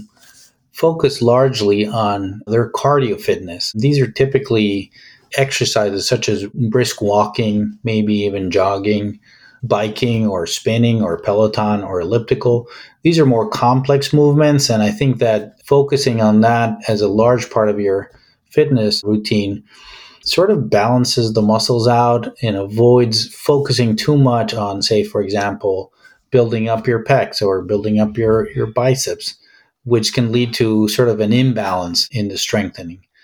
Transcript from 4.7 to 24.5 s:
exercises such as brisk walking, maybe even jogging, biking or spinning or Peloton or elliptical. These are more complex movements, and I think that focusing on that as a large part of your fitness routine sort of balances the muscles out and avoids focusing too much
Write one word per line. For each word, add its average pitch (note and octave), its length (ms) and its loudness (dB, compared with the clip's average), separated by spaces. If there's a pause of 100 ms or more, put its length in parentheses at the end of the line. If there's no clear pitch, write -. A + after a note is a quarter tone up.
exercises G#2+ 720 -2
such A2+ 200 -2
as G2+ 180 -2
brisk A#2 540 -2
walking, G#2 840 0
maybe G#2+ 360 0
even G2 300 -4
jogging, G2+ 680 -2 (440)
biking A2 600 -2
or F#2 200 -2
spinning A2+ 560 0
or E2+ 160 -2
Peloton G#2 640 0
or F#2+ 180 -4
elliptical. A#2+ 680 -2 (340)
These E3 160 2
are D3+ 80 6
more A#2 220 2
complex C3 640 0
movements, D3 560 4
and A2 140 2
I G#2 80 0
think B2 280 0
that G#2+ 460 -2
focusing C#3 560 2
on G#2+ 220 4
that A#2 360 2 (100)
as G#2+ 120 0
a G#2 80 2
large A2+ 420 2
part G#2+ 180 2
of G#2 120 -2
your G2 300 -2 (400)
fitness B2+ 520 2
routine G#2 600 -2 (600)
sort - 260 2
of C#3 200 0
balances A#2 600 2
the A2 100 2
muscles A2+ 460 2
out A#2+ 540 2
and A2 140 -2
avoids A2+ 800 2
focusing B2 600 0
too D3 200 0
much A#2+ 380 2